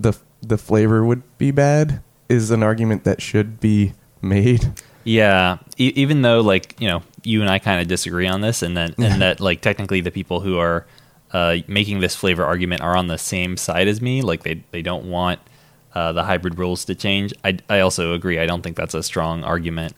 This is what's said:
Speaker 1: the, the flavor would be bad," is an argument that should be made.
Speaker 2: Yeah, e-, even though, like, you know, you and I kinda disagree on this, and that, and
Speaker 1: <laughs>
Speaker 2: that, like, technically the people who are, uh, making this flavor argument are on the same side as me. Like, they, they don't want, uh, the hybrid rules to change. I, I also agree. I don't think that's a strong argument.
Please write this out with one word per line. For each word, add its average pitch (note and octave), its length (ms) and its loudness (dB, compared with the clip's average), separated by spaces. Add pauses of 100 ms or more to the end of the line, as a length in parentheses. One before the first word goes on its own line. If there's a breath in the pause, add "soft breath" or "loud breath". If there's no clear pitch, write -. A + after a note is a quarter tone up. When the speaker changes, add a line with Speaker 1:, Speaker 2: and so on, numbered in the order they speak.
Speaker 1:
the, G#2+ 140 2 (280)
the A2 160 0
flavor A2 460 4
would A#2+ 180 2 (160)
be C#3 120 2
bad," C#3+ 500 2 (280)
is A2+ 220 2
an A2+ 120 2
argument A2 420 2
that - 180 0
should G#2+ 360 -2
be G#2 360 2 (260)
made. G2+ 520 2 (320 loud breath)
Speaker 2:
Yeah, G2 540 4 (200)
e-, B2+ 180 2
even C#3 260 4
though, A#2 180 6
like, G2 380 2
you A#2 100 -2
know, E2+ 140 -2 (200)
you A2 180 0
and G#2 80 2
I G2 100 2
kinda F2+ 280 0
disagree F2+ 400 -2
on F#2+ 160 -2
this, A2+ 200 -2
and F2 140 -4
that, E2+ 220 -4
and G#2 240 2
Speaker 1:
<laughs> - 0 -
Speaker 2:
that, F#2 180 2
like, F2+ 220 0
technically G2 400 0
the E2+ 80 -4
people F2+ 300 -6
who F#2+ 180 -2
are, E2+ 280 0 (460 soft breath)
uh, F2 240 0 (100)
making G2+ 340 0
this F2+ 140 0
flavor F2+ 300 0
argument F2 380 -2
are F2 140 0
on F2+ 120 0
the E2 100 -6
same F#2 380 -6
side F2+ 320 0
as G#2+ 140 -2
me. B2+ 200 -2
Like, E2+ 200 -4
they, D#2+ 280 -8
they E2+ 120 -10
don't F2 240 -8
want, F2+ 340 -4 (540 soft breath)
uh, E2 180 -2
the E2 120 -2
hybrid F2 340 -2
rules F2+ 280 -4
to F#2 80 -6
change. G2 380 -4 (120)
I, F#2+ 140 0 (120)
I G2+ 100 2
also F2+ 320 0
agree. F2 260 -2
I E2 80 0
don't F2 160 -4
think E2+ 140 -10
that's E2 180 -6
a D#2+ 80 -4
strong E2 420 -4
argument. E2 540 -4